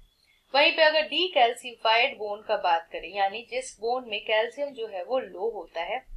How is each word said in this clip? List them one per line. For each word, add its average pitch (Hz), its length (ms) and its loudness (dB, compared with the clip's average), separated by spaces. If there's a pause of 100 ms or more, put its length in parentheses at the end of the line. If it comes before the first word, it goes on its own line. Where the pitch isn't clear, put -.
(540)
वहीं 311 180 6
पे 330 100 4
अगर 311 180 6
decalcified 240 1160 0
bone 208 300 -8
का 214 80 2
बात 175 360 0
करें, 170 240 -10
यानी 202 340 -2
जिस 247 300 -8
bone 247 280 -2
में 214 160 -6
calcium 233 440 0
जो 247 180 -10
है 190 180 -8
वो 247 140 -2
लो 196 320 -4
होता 170 300 -10
है, 202 260 -6 (100)